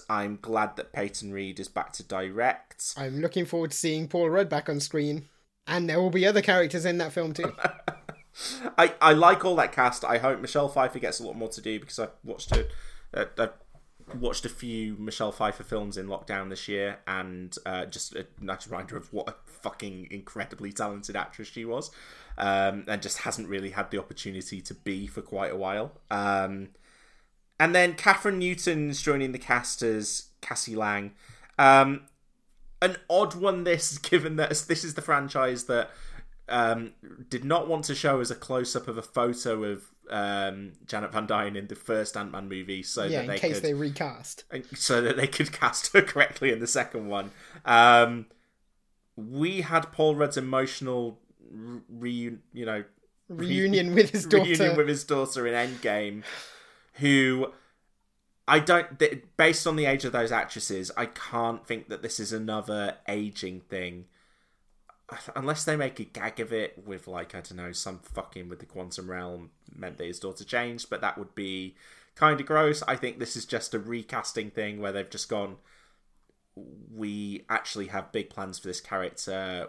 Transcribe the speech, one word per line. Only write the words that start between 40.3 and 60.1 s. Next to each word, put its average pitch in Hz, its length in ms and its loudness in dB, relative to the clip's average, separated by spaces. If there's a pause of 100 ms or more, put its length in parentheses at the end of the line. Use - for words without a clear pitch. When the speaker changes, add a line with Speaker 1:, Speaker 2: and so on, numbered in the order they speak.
Speaker 1:
Janet 104 280 -6
Van 107 120 -2
Dyne 104 300 0
in 98 100 -6
the 104 100 -10
first 107 400 -2
Ant-Man 98 320 -8
movie, 95 360 -6
so 104 220 -4
Speaker 2:
Yeah, 135 160 0
Speaker 1:
that - 60 -4
they 101 60 -2
Speaker 2:
in 98 60 -2
case 165 160 0
Speaker 1:
could, - 80 -6
Speaker 2:
they 151 100 2
recast. 143 800 -6
Speaker 1:
and 131 120 -10 (120)
so 123 260 2
that 117 160 2
they 135 80 0
could 147 260 0
<laughs> - 80 -10
cast - 340 0
her 202 100 8
correctly - 480 2
in 113 80 0
the 117 80 -6
second 117 400 -2
one. 101 240 -4 (340)
Um, 120 640 10 (880)
we 143 460 -2
had 156 300 0
Paul 156 220 4
Rudd's 147 240 2
emotional 131 800 -2 (320)
re-, 113 300 -14 (500)
reun-, 117 100 -10 (140)
you 117 140 -8
know, 107 160 -4 (460)
Speaker 2:
Reunion 180 640 2
Speaker 1:
re-, 214 80 12
Speaker 2:
with - 80 -2
his 190 160 -4
Speaker 1:
<laughs> 160 40 -2
reunion 175 280 6
Speaker 2:
daughter. - 160 4
Speaker 1:
with 147 140 6
his 147 140 0
daughter 135 440 0
in 117 80 0
Endgame, 107 640 -2 (800)
who 135 520 4 (960)
I 147 120 8
don't, 170 400 4
th-, 143 240 2 (140)
based 160 280 6
on 160 100 2
the 151 120 2
age 139 180 2
of 123 60 -2